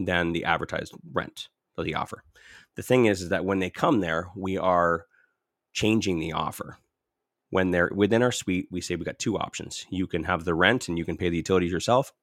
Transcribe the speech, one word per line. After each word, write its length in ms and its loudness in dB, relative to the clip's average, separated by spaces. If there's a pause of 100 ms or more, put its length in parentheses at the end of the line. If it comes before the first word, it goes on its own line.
than 320 0
the 120 -2
advertised 480 -2 (200)
rent 360 -6 (240)
for 120 -4
the 100 -4
offer. 300 -8 (500)
The 80 -10
thing 220 4
is, 180 4
is 60 -8
that 160 0
when 160 0
they 100 -2
come 300 2
there, 340 -2
we 240 -4
are 480 2 (640)
changing 460 0
the 140 -4
offer. 460 -6 (720)
When 200 2
they're 240 2
within 300 4
our 80 2
suite, 360 -2
we 120 -6
say, 160 -4
"We 80 -6
got 160 -8
two 180 -2
options. 500 -10
You 200 -4
can 160 -4
have 200 -2
the 100 2
rent 340 4
and 100 -2
you 60 -2
can 120 -4
pay 120 0
the 80 0
utilities 340 2
yourself, 420 0 (100)